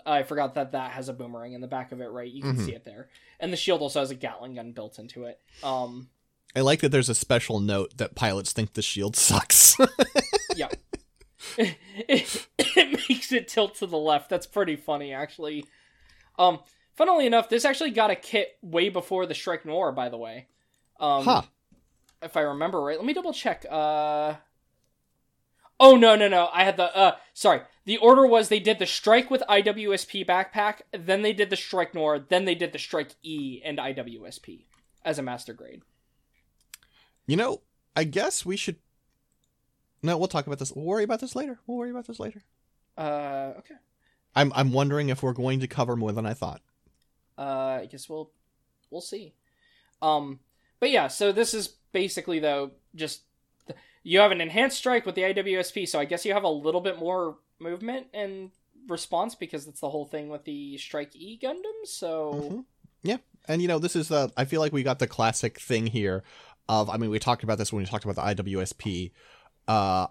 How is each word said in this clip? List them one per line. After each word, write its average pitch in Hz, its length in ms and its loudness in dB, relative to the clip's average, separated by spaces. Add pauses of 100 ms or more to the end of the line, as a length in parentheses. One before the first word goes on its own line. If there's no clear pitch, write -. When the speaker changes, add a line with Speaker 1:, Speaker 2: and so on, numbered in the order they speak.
Speaker 1:
I 147 160 2
forgot 139 320 -4
that 135 200 -6
that 139 180 -6
has 131 180 -10
a 127 40 -8
boomerang 120 400 -14
in 123 80 -14
the 127 60 -12
back 131 240 -8
of 123 80 -12
it, 123 100 -12
right? 120 220 -12
You 135 120 -12
can 139 140 -2
Speaker 2:
Mm-hmm. 110 80 -2
Speaker 1:
see 113 100 -8
it 113 100 -20
there. 104 240 -20 (300)
And 180 120 -6
the 175 60 -4
shield 170 240 0
also 147 200 -2
has 135 100 -2
a 135 40 -10
Gatling 127 380 -12
gun 120 180 -14
built 110 280 -16
into 120 240 -18
it. 120 160 -16 (240)
Um, 127 460 -6 (460)
Speaker 2:
I 131 60 0
like 143 200 4
that 143 80 2
there's 131 200 2
a 113 60 0
special 117 440 0
note 98 380 -2
that - 180 -6
pilots 98 380 -2
think 110 200 -4
the 107 100 -4
shield 101 320 -4
sucks. - 640 6
<laughs> 262 60 10 (680)
Speaker 1:
Yeah. - 140 -4 (880)
<laughs> - 0 -
It, 214 920 -2 (100)
it - 520 2
makes 254 220 -4
it 254 160 0
tilt 208 280 -2
to - 120 -8
the 170 100 -4
left. 151 320 0
That's 175 180 -4
pretty 180 280 -2
funny, 143 380 -6
actually. 147 520 -8 (720)
Um, 175 220 6 (360)
funnily 330 320 4
enough, 233 220 4
this 233 140 2
actually 285 280 0
got 214 200 4
a 185 40 -2
kit - 460 -4
way 175 280 0
before 185 360 -4
the 165 100 -4
Strike 170 300 -6
Noir, 160 280 -2
by 127 160 -6
the 120 80 -10
way. 117 300 -14 (520)
Um, 143 240 0
Speaker 2:
Huh. 226 180 4 (800)
Speaker 1:
if 165 140 -10
I 160 60 2
remember 151 400 -2
right. 143 160 -4
Let 180 80 -6
me 285 80 -2
double 359 180 -6
check. - 380 -6
Uh, 151 640 -2 (1400)
oh, 262 160 12
no, 226 200 10
no, 208 120 6
no. 175 240 4
I 175 120 4
had 190 140 2
the, 180 180 0
uh, 190 200 6 (180)
sorry. 180 280 2 (240)
The 214 120 0
order 262 300 10
was 226 220 6
they 214 100 2
did 214 200 2
the 190 60 -2
Strike 233 460 4
with 262 160 0
I 202 140 6
W 208 320 0
S 190 120 -2
P 196 200 -8
backpack, 208 560 0 (100)
then 190 300 -2
they 214 120 0
did 196 160 0
the 196 60 -4
Strike - 400 -4
Noir, 151 240 0
then 180 260 0
they 180 100 0
did 170 180 -4
the 147 60 -10
Strike - 440 -6
E 143 400 -10
and 147 160 -8
I 135 140 -6
W 117 340 -14
S - 120 -18
P - 280 -20 (360)
as 160 140 -4
a 143 60 -6
master 123 300 -10
grade. 64 280 -20 (1500)
Speaker 2:
You 147 100 0
know, 247 240 -2 (340)
I 160 80 0
guess 196 420 -4
we 185 120 -6
should, 175 200 -8 (1200)
no, 165 160 0
we'll 180 100 0
talk 165 200 -4
about 139 120 -8
this. 135 120 -8
We'll 147 140 -10
worry 208 180 -2
about 220 160 -4
this 262 160 -12
later. 262 300 -8
We'll 240 120 -8
worry 240 140 -8
about 247 160 -14
this 233 120 -14
later. 208 240 -12 (540)
Speaker 1:
Uh, 143 600 -6
okay. - 160 -20 (600)
Speaker 2:
I'm, 139 200 4
I'm 135 160 2
wondering 139 380 0
if 131 140 -4
we're 131 100 0
going 127 280 -2
to 131 60 -2
cover 123 280 -2
more 110 160 -2
than 110 140 -4
I 110 80 -4
thought. 90 280 -8 (760)
Speaker 1:
Uh, 135 440 -4
I 156 80 -12
guess 139 200 -18
we'll, 156 220 -12 (600)
we'll 170 100 -12
see. 196 320 -14 (680)
Um, 143 380 0 (400)
but 269 120 0
yeah, 180 160 4
so 202 240 0
this 226 220 0
is 214 140 -6 (240)
basically, 180 480 -4
though, 143 320 -2 (240)
just, 156 260 -10 (460)
th-, - 100 -16 (260)
you 175 160 4
have 208 120 8
an 175 100 0
enhanced 214 360 0
strike 240 280 0
with 180 100 -6
the 185 100 0
I 190 80 0
W 190 260 -2
S 180 120 -4
P, 196 140 -6
so - 140 -4
I 147 60 -2
guess 170 200 -6
you 202 80 0
have 202 100 0
a 190 60 0
little 156 320 -2
bit 180 180 -4
more 170 380 -4 (220)
movement 220 540 -10
and 190 380 -10 (360)
response, 175 480 -6
because 151 300 -12
that's 151 160 -20
the 147 80 -6
whole 147 160 -6
thing 147 240 -10
with 147 160 -14
the 143 320 -12
Strike 147 380 -10
E 208 260 -18
Gundam, 403 440 -10
so 160 500 -6
Speaker 2:
Mm-hmm. 147 240 -8 (440)
Yeah, 208 140 -4 (300)
and, 165 140 -2
you 175 60 0
know, 165 120 0
this 165 160 -4
is 160 120 -2
the, 143 300 0
I 127 80 0
feel 156 160 -2
like 151 120 0
we 139 100 0
got 156 160 -2
the 123 80 0
classic 113 520 -2
thing 113 280 -2
here 101 360 -2 (460)
of, 107 200 2
I 98 80 -4
mean, 113 120 -2
we 107 100 -2
talked 120 240 -2
about 107 140 -2
this 107 160 -4
when 104 80 -4
we 95 40 -4
talked 98 200 -6
about 101 100 -4
the - 80 -4
I 104 100 0
W 95 280 -4
S 92 120 -6
P. 90 380 -6 (560)
Uh, 110 440 2